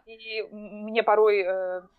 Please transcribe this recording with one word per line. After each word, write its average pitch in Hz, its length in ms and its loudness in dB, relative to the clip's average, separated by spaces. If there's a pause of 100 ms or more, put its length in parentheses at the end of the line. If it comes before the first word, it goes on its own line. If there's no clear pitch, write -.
и 220 360 -12
м-, 208 480 -14
мне 220 140 0
порой, 208 420 4
э, 185 360 -6 (180)